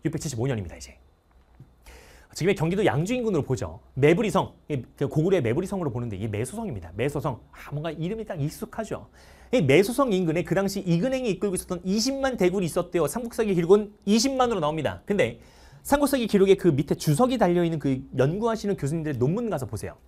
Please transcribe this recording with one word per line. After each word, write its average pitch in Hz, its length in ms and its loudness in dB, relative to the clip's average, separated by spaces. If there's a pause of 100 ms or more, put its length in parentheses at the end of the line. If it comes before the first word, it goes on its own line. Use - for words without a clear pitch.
육백칠십오 135 420 -4
년입니다, 98 280 -4
이제. - 220 -20 (1400)
지금의 143 220 0
경기도 180 280 0
양주 156 300 2
인근으로 220 300 0
보죠. 104 360 -4 (140)
매부리성, 175 600 2 (160)
이, 135 140 -4 (140)
그 139 100 -2
고구려의 165 360 2
매부리성으로 165 480 -2
보는데 117 240 -6
이게 101 120 -6
매소성입니다. 120 680 -8
매소성, 135 440 -4 (120)
아, - 200 -18
뭔가 151 200 -8
이름이 196 340 -6
딱 185 160 -8
익숙하죠. 208 680 -8 (440)
이 247 80 4
매소성 202 500 4
인근에 175 320 0
그 - 120 -2
당시 196 240 -2
이근행이 233 500 0
이끌고 190 240 -2
있었던 - 300 -8
이십만 254 540 -2
대군이 180 280 2
있었대요. 170 400 0
삼국사기 226 480 -2
기록은 196 400 4 (120)
이십만으로 233 540 2
나옵니다. 147 460 -2
근데 160 340 0 (440)
삼국사기 277 420 2
기록에 190 300 6
그 180 140 2
밑에 147 260 0
주석이 240 420 2
달려있는 175 400 2
그 135 260 0 (140)
연구하시는 202 600 0
교수님들의 147 420 -4
논문 196 320 0
가서 131 160 -4
보세요. 95 280 -10 (120)